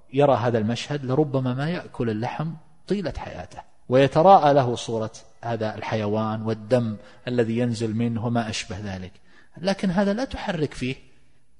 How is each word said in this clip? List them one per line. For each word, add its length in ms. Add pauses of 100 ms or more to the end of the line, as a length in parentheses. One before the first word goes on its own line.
(120)
يرى 220
هذا 240
المشهد 460
لربما 500
ما 160
يأكل 400
اللحم 400 (380)
طيلة 280
حياته، 420 (300)
ويتراءى 680
له 200
صورة 360 (320)
هذا 320
الحيوان 680
والدم 540 (320)
الذي 300
ينزل 360
منه 320
وما 240
أشبه 280
ذلك، 340 (480)
لكن 300
هذا 220
لا 120
تحرك 500
فيه 220 (640)